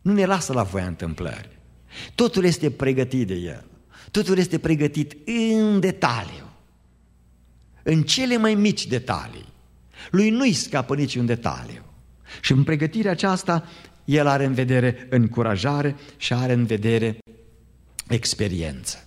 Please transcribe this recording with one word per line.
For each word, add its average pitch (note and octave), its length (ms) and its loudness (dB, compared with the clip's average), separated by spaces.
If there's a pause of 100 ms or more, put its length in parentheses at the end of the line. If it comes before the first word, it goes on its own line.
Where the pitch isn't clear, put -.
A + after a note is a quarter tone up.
Nu F#3 120 0
ne G3+ 120 4
lasă F3+ 280 0
la B2 100 2
voia F#2 240 -4
întâmplării. E2 720 -8 (560)
Totul A#3 300 2
este D#3 260 2
pregătit C3 560 0
de F#2 80 -4
El. E2+ 300 -8 (460)
Totul F#3+ 280 0
este F3 200 0
pregătit D3 580 0 (100)
în A3 540 2
detaliu, A#2+ 680 -2 (1300)
în D#3+ 200 2
cele B3 340 0
mai A3 180 4
mici G#3 320 2
detalii. F2+ 640 -6 (600)
Lui G#3 200 4
nu-i A#3+ 220 2
scapă C#3 420 -2
niciun B2+ 320 -2
detaliu. D#2+ 580 -6 (560)
Și - 120 0
în C3+ 120 6
pregătirea D#3+ 460 0
aceasta, F3+ 540 0 (400)
El D3 220 4
are C#3 180 4
în C3+ 100 0
vedere B2 560 0
încurajare A#2+ 840 0 (200)
și - 160 -4
are B2+ 200 0
în A#2+ 120 2
vedere A2 540 0 (880)
experiență. F2 1000 -4